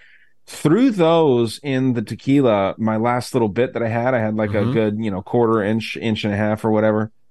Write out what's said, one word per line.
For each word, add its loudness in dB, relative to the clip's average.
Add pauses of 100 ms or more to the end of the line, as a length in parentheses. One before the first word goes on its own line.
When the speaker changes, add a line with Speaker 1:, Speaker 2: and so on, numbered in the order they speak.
(460)
Speaker 1:
Threw 2
those 2
in -2
the -2
tequila, 2
my 0
last -2
little 2
bit -2
that -4
I -2
had. -2
I 0
had, -2
like, -2
Speaker 2:
Mm-hmm. 0
Speaker 1:
a -2
good, 0
you -4
know, -6
quarter 2
inch, -2
inch -4
and -2
a -2
half -2
or 0
whatever. 0 (180)